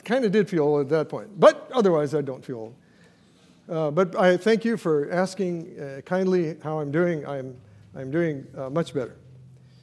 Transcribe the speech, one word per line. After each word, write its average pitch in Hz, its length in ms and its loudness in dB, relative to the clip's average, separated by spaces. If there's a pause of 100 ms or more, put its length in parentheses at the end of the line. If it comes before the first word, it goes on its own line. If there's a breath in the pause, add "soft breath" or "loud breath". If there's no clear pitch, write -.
kinda 233 260 0
did 202 200 2
feel 160 140 2
old 147 180 4
at 131 80 -2
that 156 180 0
point. 107 320 -10
But 302 340 6
otherwise, 165 400 2
I 151 60 0
don't 135 240 -6
feel 123 140 -10
old. 113 180 -12 (920 soft breath)
Uh, 160 200 -2
but 175 280 0
I 180 180 6
thank 220 300 2
you 226 100 2
for 151 360 0
asking, 180 680 -4
uh, 139 220 -12
kindly 185 600 0
how 156 200 -4
I'm 143 100 -4
doing. 165 340 0
I'm, 131 300 -8 (400 soft breath)
I'm 135 160 -10
doing, 151 340 -2 (120)
uh, 131 120 -8
much 160 240 -2
better. 127 220 -4 (680 soft breath)